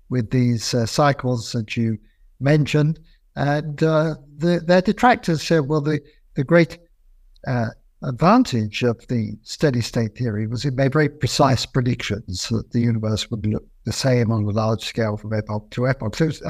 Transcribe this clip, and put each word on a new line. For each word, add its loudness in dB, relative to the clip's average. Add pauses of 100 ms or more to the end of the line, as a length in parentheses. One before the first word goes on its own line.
with -2
these, 0
uh, 0
cycles -2
that -6
you 0 (440)
mentioned. 2 (380)
And, -2
uh, 2 (220)
the, 2
their 6
detractors 2
said, 2
"Well, 0
the, -2 (340)
the -2
great, 4 (680)
uh, 0 (360)
advantage 2
of -2
the -2
steady 0
state -4
theory -4
was -6
it -2
made 0
very 2
precise 0
predictions -4
that -4
the 0
universe -2
would -6
look -2 (220)
the -4
same 2
on 0
a -2
large -2
scale -4
from -8
epoch -6
to -2
epoch." -4
So 0
it 2
was -8